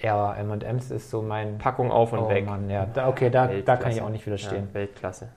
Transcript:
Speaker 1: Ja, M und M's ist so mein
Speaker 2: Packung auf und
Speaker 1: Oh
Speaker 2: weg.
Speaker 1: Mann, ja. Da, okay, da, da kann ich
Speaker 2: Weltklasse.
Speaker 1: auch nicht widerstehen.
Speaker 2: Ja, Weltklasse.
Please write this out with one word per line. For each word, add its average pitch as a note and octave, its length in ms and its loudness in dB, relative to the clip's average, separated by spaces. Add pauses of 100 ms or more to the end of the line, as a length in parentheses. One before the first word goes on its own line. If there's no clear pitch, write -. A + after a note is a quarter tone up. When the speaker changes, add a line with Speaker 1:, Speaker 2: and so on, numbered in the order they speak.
Speaker 1:
Ja, G#2 340 2
M G#2 140 -4
und G#2 140 -4
M's B2 260 -4
ist - 200 -8
so A2+ 100 -2
mein G#2+ 380 -4
Speaker 2:
Packung B2+ 320 0
auf A#2 240 4
und A#2 60 2
Speaker 1:
Oh A2 100 2
Speaker 2:
weg. G2 160 4
Speaker 1:
Mann, G2+ 240 -4
ja. G2 160 0
Da, C3 220 0
okay, B2+ 200 2
da, B2+ 200 4
da - 20 0
kann G2 80 -2
ich G2 80 -4
Speaker 2:
Weltklasse. A#2 380 2
Speaker 1:
auch G#2 40 -4
nicht A2 160 -6
widerstehen. G2 440 -4
Speaker 2:
Ja, G2 60 -14
Weltklasse. G2+ 640 -8